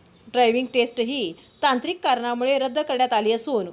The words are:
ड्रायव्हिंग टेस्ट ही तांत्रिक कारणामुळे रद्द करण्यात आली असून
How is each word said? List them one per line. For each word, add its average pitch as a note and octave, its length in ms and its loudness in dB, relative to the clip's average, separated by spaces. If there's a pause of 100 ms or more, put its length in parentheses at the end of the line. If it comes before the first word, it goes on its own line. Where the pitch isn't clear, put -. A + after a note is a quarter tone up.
(320)
ड्रायव्हिंग B3 420 2
टेस्ट A#3+ 260 0
ही A#3 320 -2 (300)
तांत्रिक D4 400 0
कारणामुळे B3 560 0
रद्द C4 200 -2
करण्यात B3+ 340 0
आली G#3+ 200 2
असून A3+ 400 -2